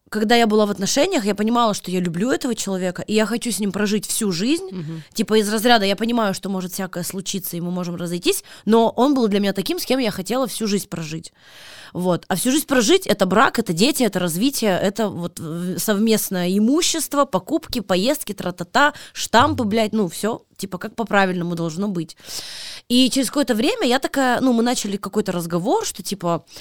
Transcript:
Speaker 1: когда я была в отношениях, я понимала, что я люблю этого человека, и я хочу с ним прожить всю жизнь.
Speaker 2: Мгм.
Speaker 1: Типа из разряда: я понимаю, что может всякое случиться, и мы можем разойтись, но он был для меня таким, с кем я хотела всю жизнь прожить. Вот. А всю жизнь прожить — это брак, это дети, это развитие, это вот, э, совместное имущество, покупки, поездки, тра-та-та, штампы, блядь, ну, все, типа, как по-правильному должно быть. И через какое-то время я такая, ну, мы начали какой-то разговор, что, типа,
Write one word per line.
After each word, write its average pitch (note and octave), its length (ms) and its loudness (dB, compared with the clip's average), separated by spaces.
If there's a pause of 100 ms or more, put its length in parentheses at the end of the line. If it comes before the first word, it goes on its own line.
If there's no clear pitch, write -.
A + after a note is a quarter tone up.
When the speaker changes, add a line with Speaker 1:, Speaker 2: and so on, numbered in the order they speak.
Speaker 1:
когда G#3+ 260 2
я A#3 120 6
была G#3+ 200 4
в G#3 40 -2
отношениях, C4 540 0
я G#3 100 0
понимала, A3+ 380 2
что - 180 -10
я F#3 80 0
люблю F3+ 320 0
этого C4+ 220 -2
человека, F#3 480 -4
и - 120 -6
я G#3+ 120 4
хочу A#3 260 -4
с F#3+ 80 -4
ним G3+ 120 -2
прожить G3+ 340 -2
всю G#3 260 -2
жизнь. C#4+ 400 -2
Speaker 2:
Мгм. D#3+ 320 -10 (100)
Speaker 1:
Типа A3 260 2
из G3+ 120 2
разряда: A3+ 340 4
я G3 100 2
понимаю, A3 400 0
что F#3+ 140 -8
может F#3 240 -6
всякое F#3 300 -6
случиться, F#3 540 -8
и E3+ 40 -6
мы F3 100 -4
можем F3 240 -4
разойтись, F3 480 -2 (220)
но A3+ 300 6
он C4 200 4
был A#3+ 120 4
для G3 120 2
меня G3+ 140 0
таким, B3+ 260 -4
с - 60 -6
кем C4 140 0
я G#3+ 120 0
хотела A#3 360 -2
всю - 200 -4
жизнь G3 200 -2
прожить. E3 460 -10 (600)
Вот. F3 340 0
А F#3+ 80 -2
всю A#3+ 160 0
жизнь D4 160 0
прожить — C4+ 400 2
это - 180 2
брак, G3+ 320 4
это G3+ 160 0
дети, B3 300 2
это F#3+ 160 2
развитие, F#3 580 0
это G#3 320 0
вот, E3+ 320 -8
э, E3+ 380 -6
совместное G3+ 760 0
имущество, C#4+ 680 2
покупки, B3+ 540 -4
поездки, G3+ 540 0
тра-та-та, A#3 600 0 (200)
штампы, B3+ 500 2
блядь, G#3+ 300 0
ну, G#3+ 160 2
все, A3 320 -6 (160)
типа, G3 200 -10
как A3+ 180 -12
по-правильному F#3 600 0
должно E3 320 -4
быть. E3+ 300 -6 (720)
И B3 200 4
через C4 180 0
какое-то C4+ 280 0
время E4+ 320 2
я B3 120 4
такая, C4 420 0
ну, C4 120 4
мы A3+ 80 4
начали A3+ 360 -2
какой-то G3+ 340 -2
разговор, F3 540 0
что, - 180 -10
типа, E3+ 420 -4 (160)